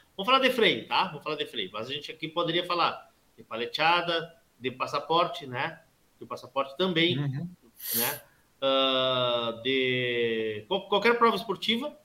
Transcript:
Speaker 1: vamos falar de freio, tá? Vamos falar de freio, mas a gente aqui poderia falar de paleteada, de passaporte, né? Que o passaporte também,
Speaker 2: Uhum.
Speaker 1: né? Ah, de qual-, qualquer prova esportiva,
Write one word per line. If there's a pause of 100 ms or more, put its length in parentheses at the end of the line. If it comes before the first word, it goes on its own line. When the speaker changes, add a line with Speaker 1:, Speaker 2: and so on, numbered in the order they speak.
(180)
Speaker 1:
vamos
falar
de
freio,
tá?
Vamos
falar
de
freio,
mas
a
gente
aqui
poderia
falar (280)
de
paleteada, (260)
de
passaporte,
né? (380)
Que
o
passaporte
também,
Speaker 2:
Uhum. (460)
Speaker 1:
né? (400)
Ah,
de
qual-,
qualquer
prova
esportiva,